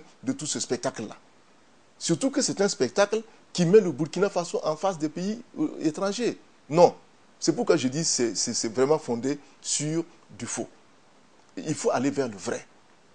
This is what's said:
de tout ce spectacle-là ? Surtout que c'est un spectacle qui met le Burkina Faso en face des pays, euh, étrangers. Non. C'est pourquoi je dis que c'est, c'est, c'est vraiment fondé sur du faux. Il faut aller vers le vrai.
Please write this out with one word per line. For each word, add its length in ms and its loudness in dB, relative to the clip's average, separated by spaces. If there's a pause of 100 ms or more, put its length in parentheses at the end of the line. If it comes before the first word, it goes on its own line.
(240)
de 100 -2
tout 120 -10
ce 140 -4
spectacle-là ? 560 -6 (880)
Surtout 300 0
que 100 0
c'est 200 0
un 60 4
spectacle 540 0 (320)
qui 100 2
met 160 8
le 120 4
Burkina 360 0
Faso 360 -4
en 120 0
face 220 -2
des 100 -2
pays, 320 -6 (200)
euh, 80 0 (140)
étrangers. 580 -2 (280)
Non. 280 8 (440)
C'est 160 2
pourquoi 220 4
je 120 0
dis 100 -2
que 60 -2
c'est, 300 0
c'est, 200 -4
c'est 180 -4
vraiment 240 4
fondé 400 -4 (240)
sur 420 -2 (320)
du 120 -10
faux. 200 -8 (920)
Il 180 -4
faut 160 -2
aller 180 2
vers 180 0
le 100 -12
vrai. 280 -8 (500)